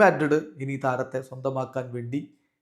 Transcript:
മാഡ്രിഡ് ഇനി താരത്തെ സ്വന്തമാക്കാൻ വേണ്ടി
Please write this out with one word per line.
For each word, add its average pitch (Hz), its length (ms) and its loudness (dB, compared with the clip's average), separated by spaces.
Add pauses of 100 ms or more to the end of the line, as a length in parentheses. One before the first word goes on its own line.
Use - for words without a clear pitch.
മാഡ്രിഡ് 151 360 6 (260)
ഇനി 135 200 -4
താരത്തെ 131 360 -2 (100)
സ്വന്തമാക്കാൻ 131 680 -4
വേണ്ടി 123 260 -6 (400)